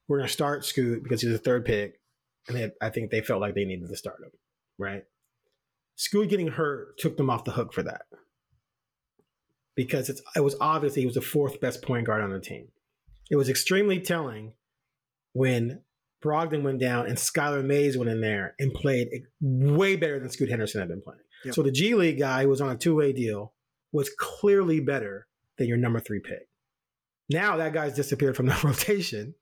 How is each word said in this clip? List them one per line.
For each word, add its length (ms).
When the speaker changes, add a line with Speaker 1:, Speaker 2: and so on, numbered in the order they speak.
Speaker 1:
"We're 100
gonna 120
start 360
Scoot 380
because 180
he's 100
the 60
third 280
pick," 340
and 100
they, 140
I 80
think 220
they 100
felt 200
like 120
they 120
needed 240
to 60
start 280
him, 80
right? 240
Scoot 340
getting 200
hurt 480
took 200
them 120
off 160
the 60
hook 220
for 100
that, 200
because 340
it's, 120
it 60
was 180
obvious 360
he 100
was 100
the 60
fourth 400
best 220
point 240
guard 160
on 80
the 80
team. 300
It 60
was 140
extremely 500
telling 540
when 480
Brogdon 400
went 160
down 260
and 120
Skylar 460
Mays 340
went 120
in 120
there 380
and 140
played 360
way 540
better 240
than 100
Scoot 200
Henderson 320
had 80
been 120
playing. 180
Speaker 2:
Yep. 80
Speaker 1:
So 80
the 100
G 220
League 260
guy 240
who 60
was 120
on 100
a 60
two-way 360
deal 400
was 260
clearly 640
better 480
than 100
your 100
number 220
three 200
pick. 280
Now 280
that 160
guy's 220
disappeared 400
from 120
the 120
<laughs> 40
rotation. 800